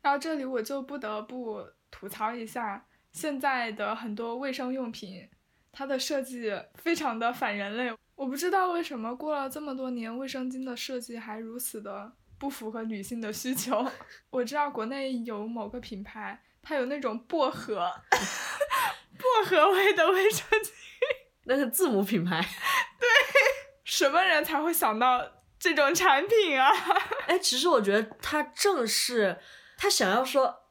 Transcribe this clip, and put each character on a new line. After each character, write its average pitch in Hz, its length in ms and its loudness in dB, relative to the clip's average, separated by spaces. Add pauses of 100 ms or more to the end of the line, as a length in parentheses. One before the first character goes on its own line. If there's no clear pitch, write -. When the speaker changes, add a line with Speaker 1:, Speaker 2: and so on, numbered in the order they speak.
Speaker 1:
然 285 100 2
后 285 80 2
这 320 160 -4
里 277 80 -6
我 254 180 -4
就 277 200 -6
不 277 160 -10
得 214 240 -6
不 220 440 -10 (240)
吐 - 200 -16
槽 226 260 -6
一 233 100 -10
下 220 400 -8 (280)
现 294 260 -4
在 254 320 0
的 214 240 -4
很 220 180 -8
多 233 220 -6
卫 269 160 -4
生 254 220 -4
用 254 180 -6
品， 190 380 -16 (420)
它 277 140 -10
的 269 120 -2
设 269 240 -2
计 240 300 -6 (240)
非 339 180 -2
常 285 240 -2
的 233 140 0
反 247 240 -2
人 208 220 -6
类。 247 180 -4 (200)
我 277 100 -6
不 262 100 -4
知 349 160 0
道 370 220 2
为 339 100 -2
什 285 160 -8
么 233 160 -6
过 302 180 -4
了 269 160 -4
这 294 120 -10
么 294 120 -8
多 262 180 -6
年， 233 260 -8
卫 269 100 -8
生 254 240 -6
巾 262 140 -8
的 247 100 -8
设 254 240 -8
计 240 180 -12
还 220 220 -10
如 226 180 -10
此 233 240 -8
的 202 300 -12 (260)
不 277 120 -6
符 226 200 -8
合 226 140 -8
女 214 180 -6
性 233 200 -8
的 214 100 -6
需 254 240 -4
求。 247 340 0 (180)
<laughs> - 220 -20
我 254 140 -2
知 233 100 -4
道 294 160 0
国 247 180 -4
内 269 320 -4
有 220 280 -8
某 226 220 -8
个 247 100 -10
品 208 240 -10
牌， 208 400 -12 (180)
它 311 140 -6
有 254 120 0
那 285 120 -4
种 240 180 -2
薄 294 320 0
荷， - 260 -6
<laughs> 180 40 -4 (320)
薄 - 1300 0
荷 359 260 8
味 392 220 4
的 339 180 4
卫 381 180 4
生 - 200 -2
巾。 440 200 2 (760)
Speaker 2:
那 254 100 2
是 277 140 0
字 349 180 2
母 202 160 4
品 190 220 0
牌。 170 160 0
Speaker 1:
<laughs> - 580 -2
对， 480 80 2 (800)
什 - 240 2
么 330 120 4
人 330 220 4
才 311 180 0
会 339 100 0
想 220 280 2
到 247 440 2 (140)
这 330 160 0
种 285 200 4
产 339 340 6
品 381 320 4
啊？ 262 100 8 (280)
<laughs> - 280 -2
Speaker 2:
哎， 359 140 2
其 - 180 0
实 302 100 2
我 269 140 6
觉 202 180 4
得 214 220 -4
它 302 220 0
正 294 420 0
是， 208 520 0 (400)
它 403 120 2
想 190 220 4
要 247 120 4
说 262 480 2